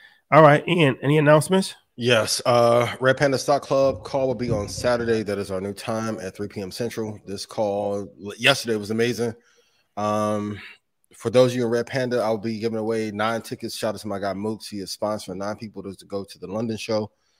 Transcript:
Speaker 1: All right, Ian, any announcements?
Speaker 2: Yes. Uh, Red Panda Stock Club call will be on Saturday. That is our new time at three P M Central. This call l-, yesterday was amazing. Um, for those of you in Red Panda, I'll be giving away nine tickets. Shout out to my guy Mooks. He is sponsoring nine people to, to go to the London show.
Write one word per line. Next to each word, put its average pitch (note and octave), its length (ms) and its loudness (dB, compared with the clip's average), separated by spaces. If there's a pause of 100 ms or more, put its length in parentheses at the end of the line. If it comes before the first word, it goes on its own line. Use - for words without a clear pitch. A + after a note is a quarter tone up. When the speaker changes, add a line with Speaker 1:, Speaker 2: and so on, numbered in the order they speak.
(320)
Speaker 1:
All D3+ 100 10
right, D3 240 8
Ian, D#3+ 360 4
any D3 160 4
announcements? D3+ 580 4 (180)
Speaker 2:
Yes. A#2 500 2
Uh, A#2+ 540 4
Red C3 180 4
Panda C3+ 220 2
Stock C#3 240 0
Club C3+ 400 0
call C3+ 240 -2
will B2+ 80 0
be A#2 160 -4
on G#2 180 -2
Saturday. A#2 540 0
That G2+ 160 -4
is G2 140 -6
our F#2 80 -4
new G2+ 120 -6
time A2 480 -6
at F#2 140 -10
three G#2 140 -8
P G#2+ 120 -10
M F#2+ 120 -8
Central. A2 540 -8
This G2 200 -10
call G2+ 600 -4 (160)
l-, G2+ 140 -10
yesterday A#2+ 380 0
was G#2 140 -6
amazing. A2+ 440 -2 (640)
Um, G#2 600 -2 (560)
for - 160 -6
those B2 220 6
of B2 40 -4
you B2 80 0
in A2+ 60 0
Red A#2+ 160 0
Panda, B2 320 -2
I'll A2 180 0
be G#2+ 220 -6
giving A2 200 -4
away A2 340 -2
nine A2 280 -2
tickets. A2+ 360 -10
Shout A2 180 -4
out G2+ 80 -12
to A2 60 -10
my G2 100 -6
guy G2 160 -4
Mooks. G#2+ 340 -6
He G2+ 120 -10
is F2+ 140 -10
sponsoring G#2 420 -6
nine G2+ 200 -8
people G2 280 -14
to, G2 100 -12
to - 100 -20
go G2 200 -8
to - 140 -20
the F2 100 -16
London A2 280 -6
show. G#2+ 340 -4 (300)